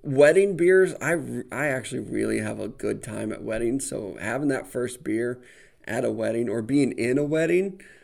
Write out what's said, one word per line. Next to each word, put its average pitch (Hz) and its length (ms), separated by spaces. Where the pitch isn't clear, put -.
Wedding 156 520
beers, 180 460
I, 156 120
r-, 123 380
I 139 160
actually 131 340
really 110 380
have 107 200
a 101 80
good 107 340
time 107 300
at - 100
weddings. 117 480
So 95 320
having 127 280
that 135 180
first 123 360
beer 120 380
at 127 180
a 110 60
wedding 113 380
or 113 120
being 131 360
in 127 200
a 143 60
wedding 165 580